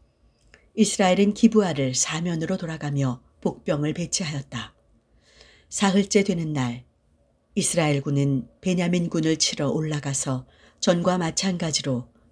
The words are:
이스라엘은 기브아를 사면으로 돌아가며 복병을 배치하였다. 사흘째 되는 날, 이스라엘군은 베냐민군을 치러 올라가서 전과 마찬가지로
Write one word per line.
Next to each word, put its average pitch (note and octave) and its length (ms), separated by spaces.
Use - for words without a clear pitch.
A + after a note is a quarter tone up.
이스라엘은 G3+ 580
기브아를 F3 600
사면으로 E3 640
돌아가며 D3 640
복병을 D#3 520
배치하였다. D3 840
사흘째 G3 540
되는 E3+ 280
날, B2+ 320
이스라엘군은 C#3+ 920
베냐민군을 F3 760
치러 D3 320
올라가서 C#3+ 800
전과 F3+ 400
마찬가지로 D#3+ 880